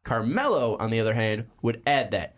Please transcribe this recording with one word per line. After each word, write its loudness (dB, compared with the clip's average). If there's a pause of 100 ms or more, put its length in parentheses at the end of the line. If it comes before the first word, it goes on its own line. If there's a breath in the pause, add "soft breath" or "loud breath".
Carmelo, 0
on -2
the 2
other 2
hand, 0 (140)
would -2
add 0
that. -6